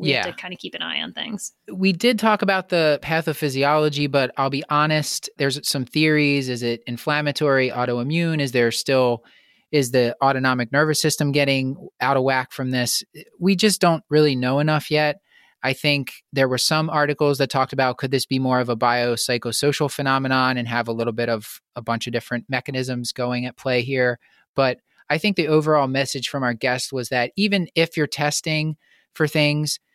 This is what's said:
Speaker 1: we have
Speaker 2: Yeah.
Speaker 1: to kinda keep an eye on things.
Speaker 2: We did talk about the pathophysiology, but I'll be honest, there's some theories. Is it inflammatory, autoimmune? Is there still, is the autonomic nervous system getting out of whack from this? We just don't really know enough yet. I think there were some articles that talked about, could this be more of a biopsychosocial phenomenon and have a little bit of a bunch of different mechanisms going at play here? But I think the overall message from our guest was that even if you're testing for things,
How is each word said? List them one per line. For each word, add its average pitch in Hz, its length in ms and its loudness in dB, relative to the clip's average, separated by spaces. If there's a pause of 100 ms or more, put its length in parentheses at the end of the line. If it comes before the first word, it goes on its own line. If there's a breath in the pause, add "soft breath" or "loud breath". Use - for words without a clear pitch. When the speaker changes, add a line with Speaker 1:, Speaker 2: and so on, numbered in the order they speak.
Speaker 1:
we 151 80 2
have 131 160 2
Speaker 2:
Yeah. 170 60 -8
Speaker 1:
to - 40 -16
kinda 180 200 -12
keep 175 180 -14
an 170 80 -10
eye 160 180 -6
on 170 120 -8
things. - 400 -10 (200)
Speaker 2:
We 190 200 0
did 226 260 0
talk 214 240 2
about 190 260 0
the 156 320 2
pathophysiology, 147 1120 0
but 135 260 0
I'll 135 140 0
be 139 180 -4
honest, 151 720 0
there's 139 280 -2
some 135 180 -2
theories. 147 640 2
Is 120 160 -4
it 117 220 -2
inflammatory, 139 840 0
autoimmune? 139 680 -2
Is 135 100 -2
there 120 220 2
still, 127 500 0 (480 soft breath)
is 131 220 0
the 120 280 2
autonomic 131 520 2
nervous 151 280 2
system 147 300 0
getting 139 460 0 (240)
out 135 160 2
of 131 80 2
whack 131 260 0
from 131 220 -6
this? 123 320 -2 (340)
We 190 160 4
just 196 260 2
don't 165 300 2
really 151 240 4
know 127 240 0
enough 151 320 0
yet. 151 300 0 (420 soft breath)
I 131 120 -2
think 143 380 0 (200)
there 135 160 2
were 127 100 0
some 156 320 0
articles 147 480 2
that 135 120 0
talked 131 220 0
about, 131 260 0
could 131 120 -4
this 131 160 0
be 131 140 0
more 127 180 2
of 123 100 0
a 120 80 0
biopsychosocial 120 1160 0
phenomenon 131 640 0
and 120 100 -4
have 117 220 -2
a 117 40 -4
little 113 200 -2
bit 117 160 -2
of 113 320 -6 (160)
a 120 60 -12
bunch 117 260 -4
of 117 40 -6
different 120 360 -6
mechanisms 127 640 -4
going 123 340 -4
at 123 100 -12
play 123 260 0
here? 127 360 0 (380 soft breath)
But 127 220 2 (300 soft breath)
I 160 100 0
think 202 180 0
the 156 120 0
overall 151 400 4
message 131 400 -2
from 139 140 -4
our 120 120 0
guest 127 380 -2
was 127 180 -4
that 123 260 0
even 196 380 0
if 165 220 2
you're 151 100 2
testing 151 720 -2 (380 soft breath)
for 156 120 2
things, 147 520 2 (160)